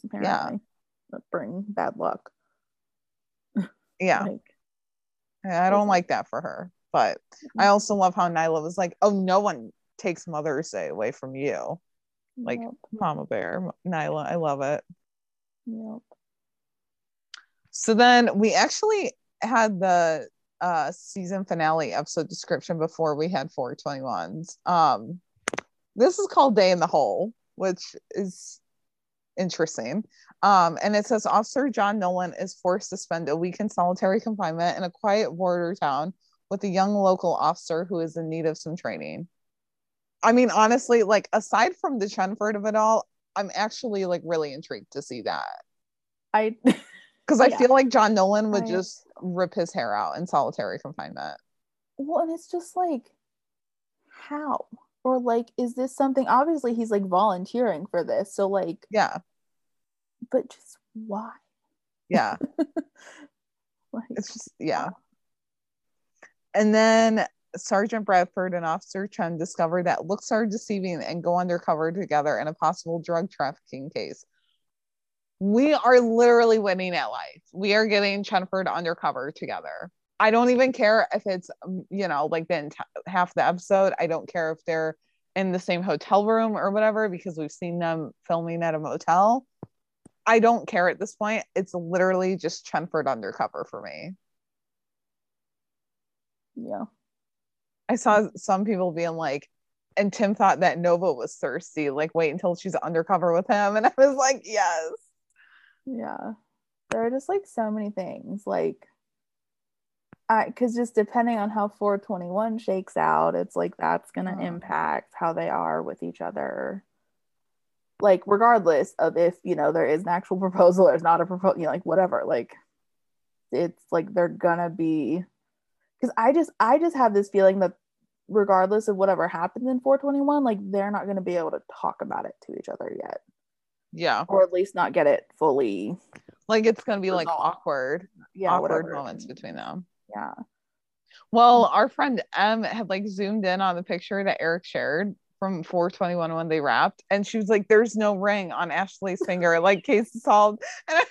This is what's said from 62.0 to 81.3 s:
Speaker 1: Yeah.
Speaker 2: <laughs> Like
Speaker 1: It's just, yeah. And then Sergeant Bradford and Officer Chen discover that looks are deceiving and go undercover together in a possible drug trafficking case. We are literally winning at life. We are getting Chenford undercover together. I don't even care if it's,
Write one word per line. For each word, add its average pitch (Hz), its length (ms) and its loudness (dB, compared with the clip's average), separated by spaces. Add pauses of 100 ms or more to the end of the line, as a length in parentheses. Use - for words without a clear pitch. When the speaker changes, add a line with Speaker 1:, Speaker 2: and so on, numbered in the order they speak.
Speaker 1:
Yeah. - 320 0
Speaker 2:
<laughs> - 160 -10 (1300)
Like 226 200 -10
Speaker 1:
It's - 220 -10
just, - 160 -18 (100)
yeah. - 300 -4 (1600)
And 214 220 4
then 220 500 4 (300)
Sergeant 208 500 -2
Bradford 185 480 2
and 170 120 -4
Officer 190 420 -6
Chen 170 300 -6
discover 175 460 -2
that 170 220 -2
looks 202 260 -6
are 226 140 0
deceiving 190 560 -6
and 170 220 -8
go 175 160 0
undercover 170 520 -2
together 151 460 -2
in 139 100 -4
a 156 60 -6
possible 165 460 -4
drug 170 320 -4
trafficking 147 580 -8
case. - 360 -10 (1120)
We 233 340 4
are 247 260 6
literally 233 600 6
winning 185 360 -2
at 139 120 -2
life. 87 340 -12 (120)
We 196 220 0
are 220 120 4
getting 202 360 2
Chenford 190 500 -2
undercover 156 640 -4
together. 85 560 -10 (280)
I 214 120 6
don't 240 180 4
even 254 220 4
care 220 420 2
if 208 120 -4
it's, 185 240 -6 (140)